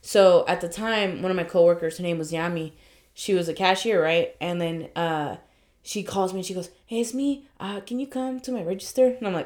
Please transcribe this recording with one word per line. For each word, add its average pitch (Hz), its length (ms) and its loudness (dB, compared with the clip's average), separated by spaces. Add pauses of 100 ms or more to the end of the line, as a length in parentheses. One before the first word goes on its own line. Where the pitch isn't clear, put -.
So 185 460 6
at 185 140 0
the 175 80 -4
time, 208 540 -2
one 185 80 -2
of 185 60 0
my 180 80 -2
coworkers, 170 540 4
her - 40 -8
name 170 160 -2
was 160 140 -6
Yami, 165 400 -4 (420)
she - 200 -2
was 175 140 2
a 160 60 -4
cashier, 190 480 2
right? 170 380 2
And 175 200 -4
then, 165 340 -4
uh, 160 420 -2 (500)
she 208 160 -6
calls 190 300 -2
me 190 80 -6
and 180 60 -8
she - 60 -8
goes, 180 180 -8 (160)
Hey, 233 140 -4
it's 233 140 -4
me. 277 320 -2 (140)
Uh, 202 200 -8
can 240 200 -8
you 269 80 -6
come 262 320 -6
to 254 100 -12
my 240 120 -4
register? 190 440 0
And 247 180 0
I'm 196 80 -2
like 175 120 -2